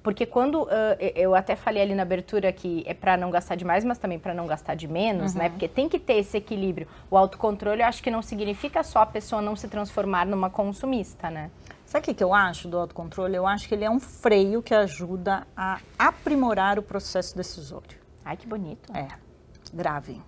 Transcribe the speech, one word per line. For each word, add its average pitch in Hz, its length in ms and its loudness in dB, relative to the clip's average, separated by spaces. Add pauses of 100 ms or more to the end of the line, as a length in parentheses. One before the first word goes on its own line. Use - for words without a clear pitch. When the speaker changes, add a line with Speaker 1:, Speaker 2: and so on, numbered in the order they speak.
Speaker 1:
Porque 214 240 0
quando, 269 460 2
ah, 220 300 2
e-, 190 160 0
eu 185 180 6
até 190 220 4
falei 214 260 0
ali 196 120 2
na 190 80 0
abertura 185 500 0
que 170 340 -4
é 175 80 -6
pra 185 220 2
não 180 140 -2
gastar 180 260 -2
demais, 180 280 0
mas 240 140 -2
também 180 200 -4
pra 180 140 -6
não 170 140 -6
gastar 151 300 -4
de 160 100 -10
menos, 190 460 0
Speaker 2:
Uhum. 180 80 -2
Speaker 1:
né? 170 100 2
Porque 175 180 -4
tem 277 200 0
que 339 100 0
ter - 160 0
esse 208 220 0
equilíbrio. 196 500 -4 (240)
O 190 60 6
autocontrole, 208 680 2
eu 226 40 4
acho 240 160 -2
que 254 80 0
não 226 120 -2
significa 214 600 -4
só - 160 2
a 220 60 8
pessoa 214 360 -4
não 208 140 -2
se 202 120 -10
transformar 196 560 0
numa 190 240 0
consumista, 202 800 -4
né? 160 220 -8 (340)
Speaker 2:
Sabe 294 180 -2
o - 40 -12
que 262 80 -2
que 208 100 0
eu 180 80 4
acho 185 360 2
do 175 100 -2
autocontrole? 175 560 -4
Eu 180 120 0
acho 208 220 -2
que 220 60 0
ele 208 100 -2
é 214 60 0
um 240 100 2
freio 208 640 4
que - 120 0
ajuda 185 720 0 (100)
a 190 220 -4 (200)
aprimorar 226 800 2
o 208 40 -4
processo - 540 -4
decisório. 170 600 -12 (260)
Speaker 1:
Ai, 151 120 -8
que - 100 -18
bonito. 202 500 -8
Speaker 2:
É, 139 120 -6 (680)
gravem. 151 540 -6